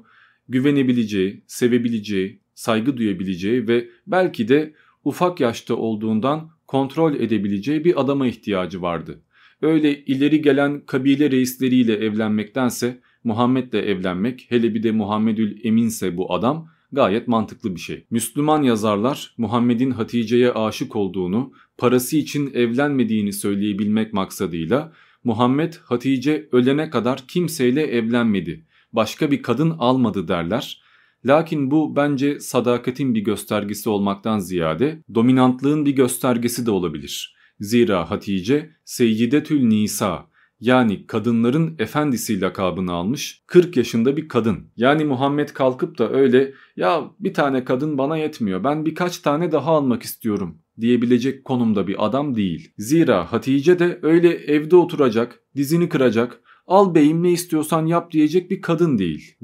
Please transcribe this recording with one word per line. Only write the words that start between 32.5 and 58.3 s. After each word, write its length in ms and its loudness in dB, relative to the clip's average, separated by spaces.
bir 60 0
göstergesi 720 -4
olmaktan 480 0
ziyade 640 -2
dominantlığın 720 2
bir 40 2
göstergesi 760 0
de 40 0
olabilir. 640 -4
Zira 500 2
Hatice 600 -2
Seyyidetül 800 0
Nisa, 640 0
yani 460 2
kadınların 720 0
efendisi 640 -2
lakabını 520 -4
almış 540 -6
kırk 300 4
yaşında 400 0
bir 120 -6
kadın. 300 0
Yani 280 2
Muhammed 440 -2
kalkıp 500 -4
da 140 0
öyle 400 4
"Ya 340 -2
bir 140 -4
tane 300 0
kadın 340 -2
bana 180 0
yetmiyor, 480 -4
ben 220 -2
birkaç 320 -4
tane 340 0
daha 180 0
almak 320 2
istiyorum." 560 -6
diyebilecek 640 2
konumda 420 0
bir 200 -2
adam 300 -2
değil. 420 -4
Zira 540 2
Hatice 460 2
de 240 0
öyle 260 4
evde 480 2
oturacak, 640 2
dizini 320 2
kıracak, 520 0
"Al 280 6
beyim 280 4
ne 100 2
istiyorsan 540 -2
yap." 260 -2
diyecek 380 2